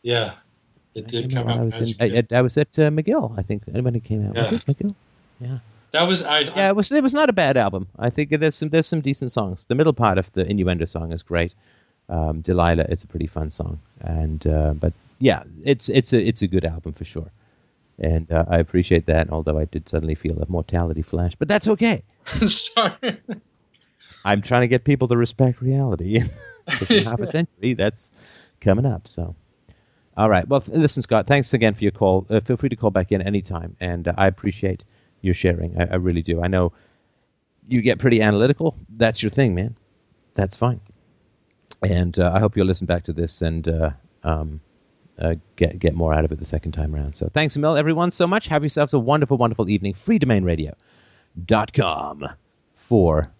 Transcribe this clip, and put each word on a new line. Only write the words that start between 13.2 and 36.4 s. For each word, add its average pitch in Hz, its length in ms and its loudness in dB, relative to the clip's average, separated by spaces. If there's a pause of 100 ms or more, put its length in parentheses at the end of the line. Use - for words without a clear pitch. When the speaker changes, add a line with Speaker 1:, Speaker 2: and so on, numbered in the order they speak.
Speaker 2:
fun 76 240 -6
song, 78 300 -8 (200)
and, 80 460 -4
uh, 78 280 2
but 80 180 -2 (260)
yeah, 123 260 2 (200)
it's, 135 240 0
it's 127 240 2
a, 117 80 4
it's 110 220 -2
a 95 60 -2
good 87 160 0
album 82 280 -8
for 85 120 -14
sure. 80 260 -12 (680)
And, 80 340 -2
uh, 82 160 4
I 85 100 4
appreciate 85 480 2
that, 80 240 2
although 78 280 -2
I 78 60 0
did 80 240 -8
suddenly 80 260 -2
feel 80 280 -6
a 76 60 -4
mortality 82 540 -2
flash, 85 340 -4
but 156 120 -4
that's 208 200 0
okay. 220 340 0 (220)
Speaker 1:
<laughs> - 220 -2
Sorry. - 720 -2 (1040)
Speaker 2:
I'm 101 180 2
trying 120 200 2
to 120 60 2
get 123 160 2
people 131 240 2
to 120 80 2
respect 123 460 0
reality. 113 640 0
<laughs> - 600 -10
For 226 80 2
Speaker 1:
<laughs> 202 80 4
Speaker 2:
half - 180 -4
a 196 60 -4
century, 127 480 -2
that's - 380 -4 (480)
coming 104 260 2
up. 98 220 -4
So, 82 260 -8 (840)
all 110 120 2
right. 95 180 4
Well, 135 140 2
th-, - 160 -8
listen, 147 260 2
Scott, - 240 0
thanks 135 260 2
again 110 220 2
for - 80 -6
your 101 80 4
call. 95 400 2
Uh, 110 100 2
feel 120 160 -2
free 135 120 -2
to 117 80 -2
call 107 140 2
back 95 220 0
in 95 100 0
anytime, 92 580 -6
and, 87 260 -4
uh, 87 100 -2
I 98 100 2
appreciate 95 580 -4 (360)
your 92 140 0
sharing. 87 460 -2
I, 87 120 0
I - 40 -2
really 87 260 0
do. 85 200 -2